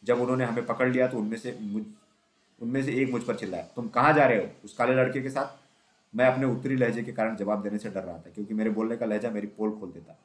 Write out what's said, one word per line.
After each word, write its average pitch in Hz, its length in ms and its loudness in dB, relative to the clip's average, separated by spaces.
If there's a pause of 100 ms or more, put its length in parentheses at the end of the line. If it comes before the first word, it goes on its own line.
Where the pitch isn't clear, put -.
जब 120 160 4
उन्होंने 127 260 2
हमें 117 200 -2
पकड़ 127 240 2
लिया 127 180 4
तो 127 100 -2
उनमें 110 200 -2
से 120 240 -8
मुझ, 107 220 -4 (800)
उनमें 127 220 -2
से 135 100 -2
एक 131 180 2
मुझ 120 120 -2
पर 117 120 -2
चिल्लाया, 92 280 -6
"तुम - 240 -10
कहाँ 131 260 4
जा 143 140 6
रहे 107 180 4
हो?" - 60 -10 (140)
"उस - 80 -18
काले 123 200 2
लड़के 131 280 2
के 135 80 -6
साथ।" 135 360 -6 (500)
मैं 123 100 4
अपने 131 200 4
उत्तरी 131 300 -2
लहजे 117 280 0
के 107 80 -10
कारण 110 240 -2
जवाब 101 280 -2
देने 104 140 -4
से 104 120 -6
डर 95 140 -6
रहा 87 140 -10
था, 82 140 -20
क्योंकि 104 220 -8
मेरे 107 160 0
बोलने 110 280 -2
का 117 80 -2
लहजा 107 240 -2
मेरी 107 180 -6
पोल 107 240 -4
खोल 107 200 -10
देता। - 340 -20